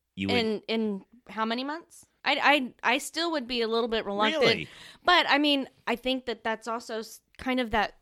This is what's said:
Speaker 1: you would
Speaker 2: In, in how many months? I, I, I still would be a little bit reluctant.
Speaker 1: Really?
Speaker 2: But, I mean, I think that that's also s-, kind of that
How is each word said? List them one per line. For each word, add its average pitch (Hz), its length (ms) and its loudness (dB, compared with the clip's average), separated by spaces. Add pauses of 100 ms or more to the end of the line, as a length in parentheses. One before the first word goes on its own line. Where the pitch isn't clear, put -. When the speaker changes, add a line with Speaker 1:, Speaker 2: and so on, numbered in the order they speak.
(160)
Speaker 1:
you 190 140 -2
would - 80 2
Speaker 2:
In, 220 300 -2
in 214 380 -2 (240)
how 220 160 -4
many 233 180 -4
months? 302 420 -12 (180)
I, 277 480 4 (120)
I, 233 100 2
I 269 60 2
still 330 320 -4
would 285 160 -2
be 240 140 -2
a 226 60 0
little 233 200 0
bit 226 180 -2
reluctant. 214 380 0
Speaker 1:
Really? 226 240 2 (360)
Speaker 2:
But, 339 240 6
I 254 120 4
mean, 285 280 2 (200)
I 233 80 0
think 254 320 -4
that 226 160 -6
that's 220 240 -4
also 233 320 -6
s-, - 200 -14 (200)
kind 254 200 -2
of 233 120 -2
that 208 300 0